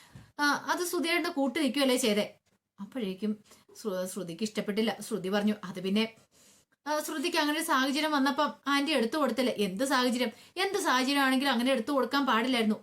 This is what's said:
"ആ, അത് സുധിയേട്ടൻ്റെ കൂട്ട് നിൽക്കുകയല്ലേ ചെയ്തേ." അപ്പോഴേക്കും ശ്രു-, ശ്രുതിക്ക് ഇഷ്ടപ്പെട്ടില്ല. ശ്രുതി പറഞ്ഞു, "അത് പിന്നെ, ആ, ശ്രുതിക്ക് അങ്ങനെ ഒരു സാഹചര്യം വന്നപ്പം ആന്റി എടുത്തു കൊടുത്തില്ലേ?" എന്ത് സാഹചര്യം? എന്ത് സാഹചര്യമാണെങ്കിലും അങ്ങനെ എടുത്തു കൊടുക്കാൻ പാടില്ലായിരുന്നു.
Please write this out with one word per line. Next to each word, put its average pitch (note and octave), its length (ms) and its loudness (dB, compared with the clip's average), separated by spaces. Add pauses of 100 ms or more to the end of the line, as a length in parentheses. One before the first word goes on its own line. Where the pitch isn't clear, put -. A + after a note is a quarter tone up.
(340)
"ആ, D4 120 0 (200)
അത് E4 180 0
സുധിയേട്ടൻ്റെ E4+ 480 0
കൂട്ട് C#4 260 0
നിൽക്കുകയല്ലേ C4+ 400 2
ചെയ്തേ." G#3 280 2 (520)
അപ്പോഴേക്കും G3+ 540 -4 (440)
ശ്രു-, F#3 300 -4
ശ്രുതിക്ക് F3+ 380 -8
ഇഷ്ടപ്പെട്ടില്ല. G#3+ 560 -2
ശ്രുതി F#3 280 -6
പറഞ്ഞു, G#3 260 0 (100)
"അത് F#3 160 -10
പിന്നെ, G3 240 0 (840)
ആ, D4 140 -2
ശ്രുതിക്ക് D#4+ 380 -4
അങ്ങനെ D4+ 200 2
ഒരു D#4+ 80 -4
സാഹചര്യം C#4+ 460 2
വന്നപ്പം C4+ 360 2 (180)
ആന്റി C#4+ 260 0
എടുത്തു A#3 260 0
കൊടുത്തില്ലേ?" B3 400 0
എന്ത് G3 260 -2
സാഹചര്യം? B3 460 2 (260)
എന്ത് G4 220 0
സാഹചര്യമാണെങ്കിലും C4+ 760 2
അങ്ങനെ A#3+ 200 2
എടുത്തു A#3 200 0
കൊടുക്കാൻ C4 340 2
പാടില്ലായിരുന്നു. A3+ 560 2